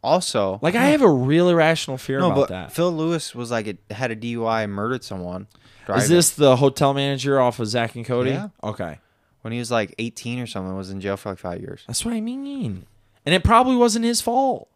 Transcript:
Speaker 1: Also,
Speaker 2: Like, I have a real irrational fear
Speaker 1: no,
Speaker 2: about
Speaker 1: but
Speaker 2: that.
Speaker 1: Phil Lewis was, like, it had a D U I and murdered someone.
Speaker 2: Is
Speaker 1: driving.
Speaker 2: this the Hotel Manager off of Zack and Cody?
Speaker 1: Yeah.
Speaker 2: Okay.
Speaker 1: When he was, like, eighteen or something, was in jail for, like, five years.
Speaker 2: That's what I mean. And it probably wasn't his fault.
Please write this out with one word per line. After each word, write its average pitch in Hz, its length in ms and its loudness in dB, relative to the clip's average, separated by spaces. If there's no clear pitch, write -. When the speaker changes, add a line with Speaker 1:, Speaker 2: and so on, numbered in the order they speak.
Speaker 1:
Also, 110 580 0
Speaker 2:
Like, 175 140 0
I 240 140 2
have 302 140 4
a 220 80 8
real 147 380 4
irrational 160 480 2
fear 135 240 -6
Speaker 1:
no, 180 60 2
Speaker 2:
about 131 100 2
Speaker 1:
but 139 140 4
Speaker 2:
that. 90 220 -10
Speaker 1:
Phil 175 200 0
Lewis 160 420 -4
was, 120 160 -8
like, 113 160 -2
it 101 120 -8
had 117 200 -4
a 113 40 -4
D 110 140 -8
U 117 160 -4
I 113 180 0
and 104 100 -4
murdered 113 300 -4
someone. 92 500 -10
Speaker 2:
Is - 340 -20
Speaker 1:
driving. - 240 2
Speaker 2:
this 175 200 6
the 135 260 6
Hotel 139 380 4
Manager 139 460 0
off 123 200 2
of 113 80 -2
Zack 113 280 -2
and 120 80 -10
Cody? 127 260 0
Speaker 1:
Yeah. 190 180 -4
Speaker 2:
Okay. 90 360 -8
Speaker 1:
When 113 100 -8
he 120 60 -6
was, 120 120 -6
like, 113 280 0
eighteen 117 400 -6
or 120 80 -6
something, 92 300 -6
was 95 140 -8
in 98 100 -8
jail 98 160 -2
for, 101 140 -8
like, 92 80 -8
five 87 220 -8
years. 95 260 -14
Speaker 2:
That's - 180 -6
what 233 100 -4
I 220 60 -4
mean. 240 680 -8
And 165 100 2
it 185 80 2
probably 247 340 4
wasn't 233 280 2
his 233 160 0
fault. 240 560 -2